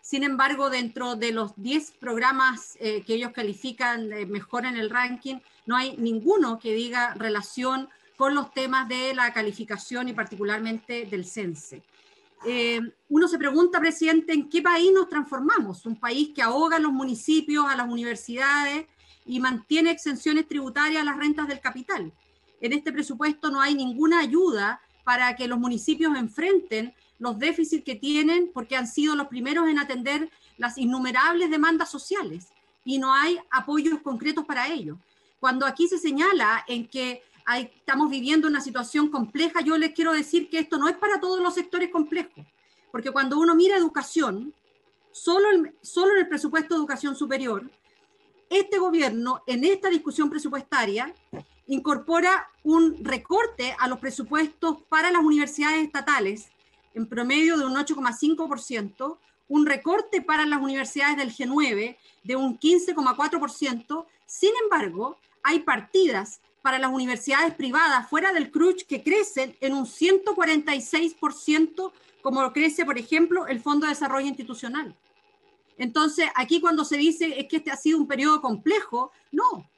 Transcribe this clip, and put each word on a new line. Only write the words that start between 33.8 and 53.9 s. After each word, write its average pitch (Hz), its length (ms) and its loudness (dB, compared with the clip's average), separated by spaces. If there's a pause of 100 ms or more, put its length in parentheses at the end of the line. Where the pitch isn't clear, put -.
concretos 302 460 -4
para 269 240 -4
ello. 180 280 -8 (400)
Cuando 262 280 0
aquí 320 240 2
se 370 80 -2
señala 294 680 2
en 233 220 -6
que 254 340 -6 (240)
hay, 240 300 -4
estamos 285 340 0
viviendo 277 380 2
una 285 140 0
situación 277 480 -2
compleja, 302 500 -2
yo 311 180 2
les 311 140 2
quiero 330 220 0
decir 311 360 0
que 330 100 -2
esto 320 180 -2
no 285 100 2
es 349 80 2
para 415 240 0
todos 370 220 -2
los 349 140 0
sectores 349 340 -2
complejos, 330 560 -4 (440)
porque 247 220 -6
cuando 269 260 0
uno 339 160 6
mira 370 220 6
educación, 294 800 0 (580)
solo 392 380 2
el, 330 320 4
solo 381 320 2
en 392 60 6
el 359 100 0
presupuesto 311 440 -2
de 330 60 0
educación 277 380 -4
superior, 254 520 -4 (800)
este 392 280 2
gobierno, 254 680 0
en 254 200 -2
esta 381 240 2
discusión 311 400 0
presupuestaria, 269 840 -4 (540)
incorpora 302 840 0 (140)
un 320 400 4
recorte 262 760 -2
a 254 120 0
los 247 100 -4